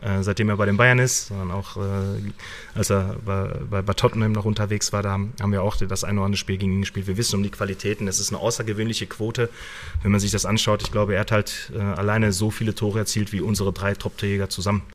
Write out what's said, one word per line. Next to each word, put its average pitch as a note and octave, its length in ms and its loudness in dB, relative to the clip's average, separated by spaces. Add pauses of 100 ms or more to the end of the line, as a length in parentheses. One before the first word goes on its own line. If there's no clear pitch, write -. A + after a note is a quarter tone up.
äh, G2 200 0
seitdem G#2 280 2
er G#2 80 0
bei G#2 80 2
den G2+ 120 4
Bayern B2 220 8
ist, - 280 2
sondern F#2+ 240 -4
auch, G2 260 -6
äh, - 20 -4 (960)
als G#2+ 160 0
er G2 240 2 (100)
bei, G2 280 -2 (160)
bei, G2+ 120 -2
bei G2 120 0
Tottenham G#2+ 400 2
noch G#2 120 0
unterwegs G#2+ 480 0
war, G2+ 80 0
da G2+ 100 0
haben, G2 300 -2
haben G2+ 100 2
wir G2 120 2
auch G#2 140 2
das G2 260 0
ein G2+ 140 0
oder G2 80 2
andere G2 140 0
Spiel F#2+ 180 -2
gegen F#2+ 160 0
ihn G2 80 2
gespielt. G2 260 -4
Wir F#2+ 100 -2
wissen A#2 200 0
um G2 60 2
die G2+ 80 -2
Qualitäten. G2+ 560 -2
Es F#2+ 120 -2
ist G2 120 -2
eine G#2 100 -4
außergewöhnliche A2 680 -2
Quote, A#2 420 -2 (540)
wenn G2 80 4
man G2+ 80 6
sich G2+ 120 0
das G#2 140 0
anschaut. G#2+ 380 2
Ich - 80 -4
glaube, G#2 240 2
er F#2+ 60 2
hat - 100 -4
halt, - 440 0
äh, G#2 40 -4
alleine G#2 540 2
so G#2+ 180 0
viele A2 240 -2
Tore G#2 240 0
erzielt G#2 320 0
wie G2 100 0
unsere G2 320 2
drei G2 220 -2
Top-Torjäger G2 540 -2
zusammen. G2+ 340 0 (120)